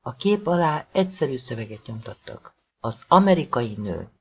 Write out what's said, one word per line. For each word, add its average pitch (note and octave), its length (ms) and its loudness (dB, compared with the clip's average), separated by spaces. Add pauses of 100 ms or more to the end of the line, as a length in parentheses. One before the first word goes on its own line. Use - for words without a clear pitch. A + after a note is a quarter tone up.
A B2 120 -10
kép G3+ 340 0
alá E3 460 0
egyszerű F#3 440 0
szöveget A2 500 -10
nyomtattak. - 680 -14 (260)
"Az - 280 -6
amerikai D#3+ 680 4
nő." F#2 340 -8 (100)